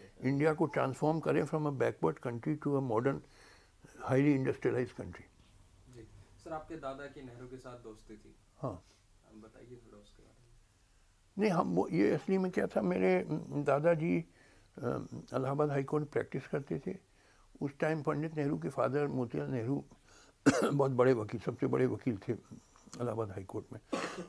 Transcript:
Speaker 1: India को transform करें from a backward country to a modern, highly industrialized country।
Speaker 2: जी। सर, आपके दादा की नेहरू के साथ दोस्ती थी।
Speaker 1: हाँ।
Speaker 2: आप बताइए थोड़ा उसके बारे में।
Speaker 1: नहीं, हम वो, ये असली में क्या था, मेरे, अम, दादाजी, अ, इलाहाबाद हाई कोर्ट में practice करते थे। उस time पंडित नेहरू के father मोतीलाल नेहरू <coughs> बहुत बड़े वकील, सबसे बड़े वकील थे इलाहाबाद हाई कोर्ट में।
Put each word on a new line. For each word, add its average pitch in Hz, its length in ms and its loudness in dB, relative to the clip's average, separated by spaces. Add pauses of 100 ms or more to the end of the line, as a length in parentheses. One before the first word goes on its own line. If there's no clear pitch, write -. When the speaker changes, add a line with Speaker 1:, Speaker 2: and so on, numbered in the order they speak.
(200)
Speaker 1:
India 139 320 2
को 156 120 2
transform 147 540 0
करें 151 240 2
from 156 180 -2
a 147 100 0
backward 131 440 0
country 123 420 -4
to 151 100 -8
a 139 140 2
modern, 127 340 2 (960)
highly 139 260 6
industrialized 127 560 0
country। 87 280 -12 (720)
Speaker 2:
जी। 117 140 -18 (360)
सर, 165 100 -10
आपके 156 240 -10
दादा 139 300 -8
की 135 140 -16
नेहरू 123 260 -14
के 127 100 -12
साथ 123 220 -14
दोस्ती 110 380 -16
थी। - 180 -20 (220)
Speaker 1:
हाँ। 131 140 -4
Speaker 2:
आप - 640 -20
बताइए 110 500 -20
थोड़ा 107 120 -20
उसके 104 260 -20
बारे - 200 -20
में। - 80 -20 (880)
Speaker 1:
नहीं, 190 200 4
हम 180 160 0
वो, 202 120 4
ये - 240 4
असली 190 260 2
में 185 140 0
क्या - 160 2
था, - 140 0
मेरे, 185 400 4
अम, 156 420 -4
दादाजी, 160 560 4
अ, 165 60 -4 (1080)
इलाहाबाद 135 360 0
हाई 139 140 0
कोर्ट 151 200 -2
में 147 80 -8
practice - 360 -4
करते 151 400 -4
थे। 190 100 -6 (640)
उस 143 180 -4
time 160 220 0
पंडित 151 340 -2
नेहरू 143 240 0
के 160 100 -6
father 135 380 0
मोतीलाल 131 420 -4
नेहरू 135 360 -2 (600)
<coughs> 226 280 4
बहुत 139 180 2
बड़े 127 220 6
वकील, 110 280 -2
सबसे 135 260 -2
बड़े 127 180 4
वकील 113 320 0
थे 113 160 -4 (680)
इलाहाबाद 110 300 -2
हाई 92 120 -8
कोर्ट 104 300 -10
में। 107 60 -14 (500)